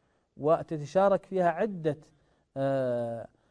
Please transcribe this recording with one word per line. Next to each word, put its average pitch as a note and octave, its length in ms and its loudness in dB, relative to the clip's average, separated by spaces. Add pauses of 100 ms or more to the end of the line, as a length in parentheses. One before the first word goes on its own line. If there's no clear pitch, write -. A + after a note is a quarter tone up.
(360)
وتتشارك D#3+ 920 0
فيها F3+ 220 0
عدة، E3+ 500 -2 (580)
آه، B2 720 -2 (220)